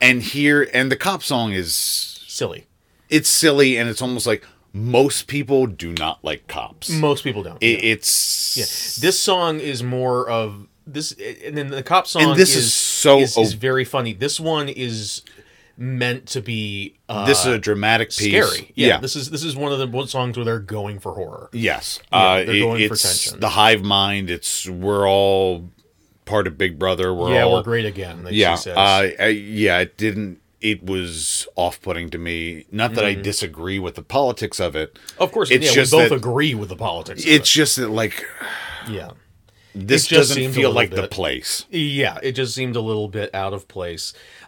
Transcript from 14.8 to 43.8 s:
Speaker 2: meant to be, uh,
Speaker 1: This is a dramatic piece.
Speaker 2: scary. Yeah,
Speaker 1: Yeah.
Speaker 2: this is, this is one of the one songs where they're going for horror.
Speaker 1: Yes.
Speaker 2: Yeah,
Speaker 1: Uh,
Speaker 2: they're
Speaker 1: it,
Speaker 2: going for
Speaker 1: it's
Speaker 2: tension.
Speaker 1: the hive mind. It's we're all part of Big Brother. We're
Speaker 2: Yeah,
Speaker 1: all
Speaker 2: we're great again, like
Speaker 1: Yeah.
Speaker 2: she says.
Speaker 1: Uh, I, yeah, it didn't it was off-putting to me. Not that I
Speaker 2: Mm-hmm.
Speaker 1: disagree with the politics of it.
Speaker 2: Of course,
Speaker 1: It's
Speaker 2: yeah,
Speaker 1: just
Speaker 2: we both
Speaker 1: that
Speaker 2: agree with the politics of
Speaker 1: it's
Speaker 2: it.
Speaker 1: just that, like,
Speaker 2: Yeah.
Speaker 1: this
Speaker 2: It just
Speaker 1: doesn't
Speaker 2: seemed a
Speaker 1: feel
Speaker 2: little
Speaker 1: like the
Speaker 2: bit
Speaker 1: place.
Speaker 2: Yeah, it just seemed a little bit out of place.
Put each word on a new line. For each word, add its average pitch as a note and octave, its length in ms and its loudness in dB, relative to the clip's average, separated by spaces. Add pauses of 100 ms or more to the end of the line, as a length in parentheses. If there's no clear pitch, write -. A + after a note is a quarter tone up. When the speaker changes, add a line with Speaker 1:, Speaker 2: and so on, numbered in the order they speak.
Speaker 2:
meant B2 520 -4
to B2+ 140 -6
be, G#2 560 -6 (120)
uh, G#2+ 160 -4
Speaker 1:
This C3+ 140 6
is F2+ 80 2
a A#2+ 100 2
dramatic G#2+ 520 2
piece. G#2+ 200 -2
Speaker 2:
scary. - 460 2
Yeah, C#3+ 120 2
Speaker 1:
Yeah. F#2 120 4
Speaker 2:
this C3 160 -6
is, C#3+ 160 -8
this D3+ 120 -6
is D3+ 120 -6
one C#3+ 160 -4
of C#3 80 -4
the C3 80 -4
one B2 200 -6
songs B2 300 -4
where A#2+ 80 -4
they're A2+ 140 -2
going G2+ 400 -8
for F#2+ 160 -10
horror. E2 360 -12
Speaker 1:
Yes. A2+ 480 -4 (120)
Speaker 2:
Yeah, F2+ 80 4
Speaker 1:
Uh, F#2+ 160 6 (100)
Speaker 2:
they're F2+ 100 0
Speaker 1:
it, G2+ 40 4
Speaker 2:
going A2+ 300 2
for G#2+ 40 -6
Speaker 1:
it's F#2 300 0
Speaker 2:
tension. - 160 -6
Speaker 1:
the A2 100 0
hive G#2+ 340 6
mind. G2 460 0
It's - 400 -6
we're G2 400 0
all F#2+ 600 2 (560)
part G2+ 220 0
of D2 120 -10
Big F2 180 -2
Brother. F#2 360 0
We're F2 200 0
Speaker 2:
Yeah, A#2+ 100 4
Speaker 1:
all A#2 100 4
Speaker 2:
we're A2 100 0
great A#2 220 -2
again, F2+ 380 -10
like F2+ 100 -10
Speaker 1:
Yeah. F#2+ 220 4
Speaker 2:
she F2 80 -6
says. F2+ 140 -4
Speaker 1:
Uh, G2 320 6 (100)
I, G#2 100 2
yeah, G#2 500 0
it F2+ 180 -4
didn't G2+ 440 -6 (200)
it G#2+ 220 -2
was F2 720 -6
off-putting F2 560 -4
to E2+ 60 -8
me. E2 540 -8
Not A2 240 -2
that A2 100 2
I G2+ 80 2
Speaker 2:
Mm-hmm. G2 80 -6
Speaker 1:
disagree F#2+ 580 -6
with F2+ 160 -8
the F2 60 -14
politics B2 580 -2
of E2+ 160 -4
it. D#2 220 -6 (200)
Speaker 2:
Of F3+ 140 0
course, F#3 200 0
Speaker 1:
It's C3+ 160 6
Speaker 2:
yeah, C3 60 4
Speaker 1:
just C3 200 4
Speaker 2:
we D#3+ 60 8
both - 100 6
Speaker 1:
that D3+ 60 2
Speaker 2:
agree B2+ 380 0
with G#2 160 -6
the - 60 -12
politics F2 480 -8
of D#3+ 60 0
Speaker 1:
it's D3+ 200 6
Speaker 2:
it. - 40 6
Speaker 1:
just D3 240 2
that, A#2+ 120 -4
like, G#2+ 360 -4 (640)
Speaker 2:
Yeah. F2 220 -10 (600)
Speaker 1:
this G#2 320 0
Speaker 2:
It - 40 -4
just D#3+ 100 6 (100)
Speaker 1:
doesn't C#3 60 0
Speaker 2:
seemed C3 160 -2
a C3 40 -4
Speaker 1:
feel C3+ 140 0
Speaker 2:
little A2+ 60 0
Speaker 1:
like A#2 140 2
the F#2+ 140 -4
Speaker 2:
bit - 80 -6
Speaker 1:
place. D2 580 -4
Speaker 2:
Yeah, C#3+ 520 -2
it C3 120 -4
just B2 220 -4
seemed B2+ 200 -4
a A#2+ 60 -2
little G#2+ 260 -2
bit G2+ 260 -8
out F#2+ 200 -4
of G2 140 -12
place. F2 460 -10 (340)